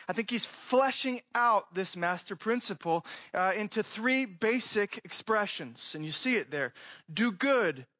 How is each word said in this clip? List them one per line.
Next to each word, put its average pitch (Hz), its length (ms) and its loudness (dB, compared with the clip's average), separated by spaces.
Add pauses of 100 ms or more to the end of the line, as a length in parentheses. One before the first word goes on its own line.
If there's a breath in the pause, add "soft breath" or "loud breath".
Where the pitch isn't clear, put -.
I 185 40 -2
think 202 180 -2
he's 240 160 0
fleshing 254 720 0 (140)
out 240 400 4
this 180 220 -4
master 175 400 -2
principle, 180 680 -2 (300 loud breath)
uh, 185 220 2
into 214 260 -2
three 254 440 0
basic 214 800 0
expressions. - 880 -2
And 156 100 -6
you 156 80 -4
see 247 240 2
it 156 140 -2
there. 139 220 -2 (400 loud breath)
Do 220 200 2
good 180 540 2 (140)